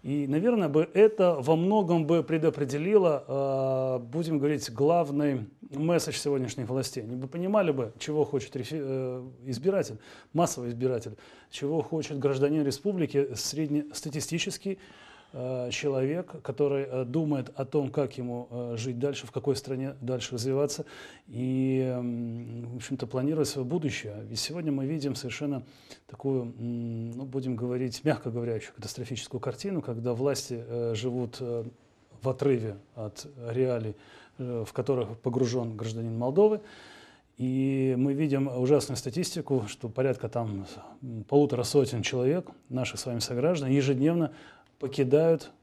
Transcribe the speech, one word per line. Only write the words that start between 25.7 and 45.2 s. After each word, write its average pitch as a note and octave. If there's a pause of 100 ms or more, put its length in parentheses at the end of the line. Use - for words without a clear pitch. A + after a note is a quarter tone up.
такую, C3+
м, A#2
ну, B2+
будем C3
говорить, B2
мягко D3
говоря, A#2
еще -
катастрофическую A#2
картину, E3+
когда A#2
власти, B2
э, A#2
живут, A#2+
э, A#2+ (560)
в C3
отрыве B2 (180)
от A2 (220)
реалий, A#2 (420)
э, B2
в -
которых A#2+
погружен A#2
гражданин A2+
Молдовы. G3+ (800)
И C3
мы C#3
видим C#3
ужасную B2+
статистику, C3+
что -
порядка B2
там, G#2 (360)
м, A2+
полутора C#3+
сотен A#2+
человек, C3+ (180)
наших B2+
с -
вами A#2
сограждан, C3+
ежедневно C#3+ (480)
покидают D3 (100)